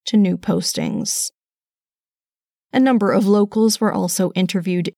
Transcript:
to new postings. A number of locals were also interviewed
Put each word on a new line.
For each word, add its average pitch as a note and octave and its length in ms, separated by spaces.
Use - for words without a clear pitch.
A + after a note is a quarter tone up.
to - 100
new F#3 220
postings. - 920
A B3+ 60
number A#3+ 320
of F#3+ 160
locals G#3 540
were G#3+ 100
also F#3 440
interviewed F3+ 640